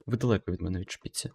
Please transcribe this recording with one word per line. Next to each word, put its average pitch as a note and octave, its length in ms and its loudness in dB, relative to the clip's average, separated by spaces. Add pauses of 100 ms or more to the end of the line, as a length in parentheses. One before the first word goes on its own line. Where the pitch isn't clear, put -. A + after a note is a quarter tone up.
ви A2+ 120 0
далеко A2 340 2
від F2 100 -2
мене F2+ 180 -2
відчепіться. - 560 -8